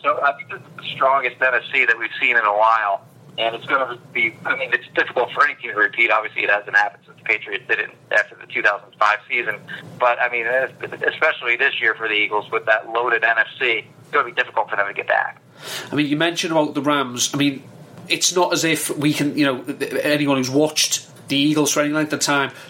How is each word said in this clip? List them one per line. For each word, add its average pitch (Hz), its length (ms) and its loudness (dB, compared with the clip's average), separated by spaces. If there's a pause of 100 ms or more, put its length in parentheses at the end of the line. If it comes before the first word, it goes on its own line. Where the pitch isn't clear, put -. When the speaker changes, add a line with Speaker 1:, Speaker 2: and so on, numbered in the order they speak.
Speaker 1:
so, 147 200 0
I - 100 2
think - 160 -12
this 196 120 -12
is - 180 -20
the - 60 -14
strongest 135 580 0
N 131 100 4
F 120 180 0
C 135 140 2
that 113 140 2
we've 113 100 -4 (100)
seen 123 200 2
in 110 80 4
a 104 100 2
while. 107 480 4 (320)
And 113 180 0
it's 120 120 -10
gonna 135 300 0 (160)
be, - 220 0 (100)
I - 120 0
mean, - 160 -6
it's - 240 -2
difficult - 340 0
for 127 140 2
any 139 100 0
team 120 160 -12
to 104 60 -8
repeat. 107 340 2
Obviously, 107 320 0
it 101 80 2
hasn't 101 240 0
happened 104 320 0
since - 120 -20
the - 40 -20
Patriots 107 460 -4
did 110 100 0
it - 120 -4 (200)
after - 240 0
the - 180 -20
two 123 100 -4
thousand 104 360 0
five 104 300 4
season. 110 320 -4 (360)
But, 120 240 2
I 123 80 2
mean, 120 160 -4 (640)
especially 131 480 0
this 127 260 0
year 110 140 2
for 110 140 -6
the 107 60 -2
Eagles 104 360 -2
with 110 160 -4
that 113 240 0
loaded 117 320 0
N 113 160 2
F 110 80 4 (140)
C, 117 260 -2 (140)
it's - 100 -20
gonna 147 140 2
be 123 80 -10
difficult 120 360 -2
for 110 60 -8
them 101 140 0
to 101 40 -8
get - 140 -8
back. - 340 -2 (520)
Speaker 2:
I - 20 -4
mean, 147 120 2
you 143 100 0
mentioned 165 340 0
about 156 240 2
the 147 80 -4
Rams. 131 500 0
I 147 40 -4
mean, 139 260 0 (460)
it's 165 260 0
not 175 180 2
as 165 120 0
if 160 340 0
we 147 160 2
can, 143 240 -2
you 143 80 4
know, 127 180 -2 (380)
anyone 147 360 2
who's 127 120 -2
watched - 560 0 (220)
the 135 80 0
Eagles 147 340 4
for - 80 0
any 147 140 2
length 151 200 0
of 143 60 0
time 139 320 0 (200)